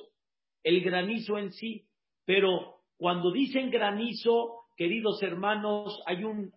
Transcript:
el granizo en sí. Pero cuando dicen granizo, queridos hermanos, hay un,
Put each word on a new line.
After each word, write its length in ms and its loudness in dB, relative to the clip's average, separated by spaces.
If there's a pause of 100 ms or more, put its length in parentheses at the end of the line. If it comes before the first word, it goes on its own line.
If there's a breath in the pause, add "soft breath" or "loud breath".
(640)
el 180 4
granizo 560 -2
en 140 -6
sí. 360 -10 (380)
Pero 520 2 (200)
cuando 340 2
dicen 380 0
granizo, 920 0 (140)
queridos 460 0
hermanos, 840 -2
hay 180 -4
un, 340 -6